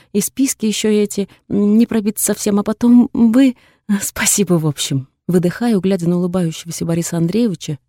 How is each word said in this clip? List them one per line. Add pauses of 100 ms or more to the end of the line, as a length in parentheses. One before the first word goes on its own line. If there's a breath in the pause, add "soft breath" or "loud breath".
(120)
И
списки
еще
эти, (200 soft breath)
м,
не
пробиться
совсем,
а
потом
вы. (460 soft breath)
Спасибо,
в
общем». (220)
Выдыхаю,
глядя
на
улыбающегося
Бориса
Андреевича, (120)